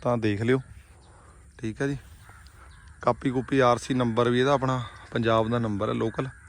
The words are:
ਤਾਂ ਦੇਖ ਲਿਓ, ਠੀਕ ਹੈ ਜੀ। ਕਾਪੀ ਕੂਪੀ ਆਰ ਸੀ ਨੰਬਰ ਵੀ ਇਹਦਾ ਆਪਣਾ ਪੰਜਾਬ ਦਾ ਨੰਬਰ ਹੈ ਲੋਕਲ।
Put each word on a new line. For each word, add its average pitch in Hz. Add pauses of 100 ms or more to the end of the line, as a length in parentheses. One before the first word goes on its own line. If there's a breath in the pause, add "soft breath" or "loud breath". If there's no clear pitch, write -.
ਤਾਂ 123
ਦੇਖ 107
ਲਿਓ, 127 (1000 soft breath)
ਠੀਕ 113
ਹੈ 139
ਜੀ। 143 (1040 soft breath)
ਕਾਪੀ 123
ਕੂਪੀ 127
ਆਰ 120
ਸੀ -
ਨੰਬਰ 120
ਵੀ 123
ਇਹਦਾ 135
ਆਪਣਾ 131 (300 loud breath)
ਪੰਜਾਬ 113
ਦਾ 120
ਨੰਬਰ 110
ਹੈ 120
ਲੋਕਲ। 113 (200)